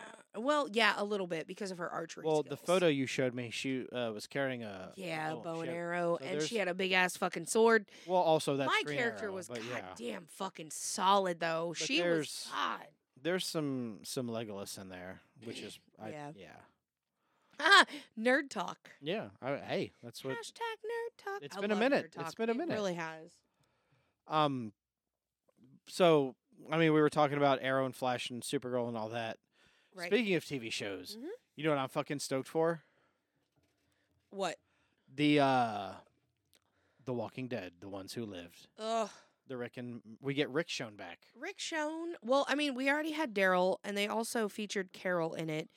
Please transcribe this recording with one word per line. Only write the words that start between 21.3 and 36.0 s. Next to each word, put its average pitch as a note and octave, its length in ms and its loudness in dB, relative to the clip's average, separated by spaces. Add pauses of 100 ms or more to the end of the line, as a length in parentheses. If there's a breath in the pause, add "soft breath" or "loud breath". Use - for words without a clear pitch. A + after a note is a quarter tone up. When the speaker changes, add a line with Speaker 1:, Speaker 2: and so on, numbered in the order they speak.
Speaker 2:
It's D3 160 -10
Speaker 1:
I G3+ 40 -6
Speaker 2:
been G#3 100 0
a - 20 2
Speaker 1:
love G#3 80 0
Speaker 2:
minute. A3+ 300 2
Speaker 1:
nerd - 40 -20
talk. E3 120 -6
Speaker 2:
It's D#3+ 80 -10
been A3+ 140 -2
a A#3 40 2
Speaker 1:
It A#3+ 60 -4
Speaker 2:
minute. E4 160 -2
Speaker 1:
really G3 180 -2
has. D#3+ 380 -10 (960)
Speaker 2:
Um, C#3 440 2 (1160)
so, D3+ 480 6 (360)
I D#3 60 0
mean, D#3+ 160 6
we D#3 80 8
were D3 80 8
talking D3 280 4
about C#3 240 6
Arrow C3 240 2
and B2+ 100 -4
Flash B2 340 -2
and A#2+ 140 -8
Supergirl B2 440 -2
and A#2+ 80 -4
all A2 140 -4
that. A2+ 280 -6 (560 soft breath)
Speaker 1:
Right. F3 140 -8
Speaker 2:
Speaking G3+ 280 4
of D3+ 100 0
T C#3+ 120 -6
V A2+ 120 -6
shows, G2+ 480 -6
Speaker 1:
Mm-hmm. C4 100 -12 (300)
Speaker 2:
you D3 80 -8
know D#3+ 60 4
what C#3+ 80 2
I'm C3+ 100 -2
fucking D3 300 -4
stoked C3+ 280 -4
for? D#3+ 360 0 (1500)
Speaker 1:
What? F#3+ 260 -2 (580)
Speaker 2:
The, D3 260 6
uh, A#2 500 4 (1160)